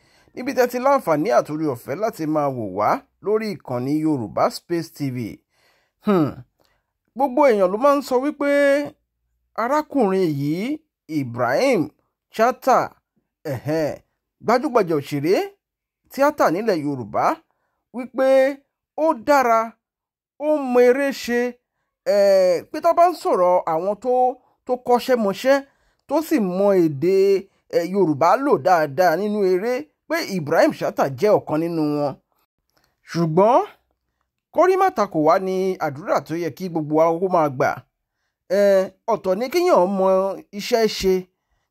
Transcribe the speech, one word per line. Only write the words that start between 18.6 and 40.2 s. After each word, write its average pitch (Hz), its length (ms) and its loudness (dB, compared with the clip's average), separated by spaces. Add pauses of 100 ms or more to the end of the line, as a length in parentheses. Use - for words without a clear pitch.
ó 302 160 -2
dára, 240 460 2 (800)
ó 294 80 -6 (120)
mọ 247 200 0
eré 254 300 4
ṣe, 240 300 -4 (680)
eh, 294 580 4
pé - 160 -10
tá 339 140 2
bá 339 120 6
ń 349 100 2
sọ̀rọ̀ 180 480 2
àwọn 175 320 -2
tó, 247 180 -4 (560)
tó 254 60 0
kọ́ṣẹ́ 247 420 0
mọṣẹ́, 254 480 0 (440)
tó 269 120 -2
sì 311 180 -2
mọ 190 340 0
èdè, 170 440 2 (480)
eh, 170 240 -2
Yorùbá 170 480 2
lò 277 200 0
dáadáa 156 580 2
nínú 208 260 -2
eré, 185 320 0 (300)
pé 302 120 -4 (120)
Ibrahim 180 460 2
Chatta 175 340 -4
jẹ́ 139 240 0
ọ̀kan 151 280 0
nínú 165 220 -4 (120)
wọn. 147 200 -4 (960)
Ṣùgbọ́n 175 500 2 (960)
kórí 370 220 4
má 381 120 2
takò 196 300 -4
wá 156 180 4
ni 185 400 -2
àdúrà 156 440 -4
tó 147 140 -10
yẹ 170 160 -6
kí 185 160 -12
gbogbo 156 280 -4
wa 160 160 4
kó 175 160 -2
máa 165 220 2
gbà. 131 200 -2 (800)
Eh, 196 340 4 (200)
ọ̀tọ̀ 190 320 -2
ni 233 120 -4
kéèyàn 339 400 2
mọ 190 200 0 (400)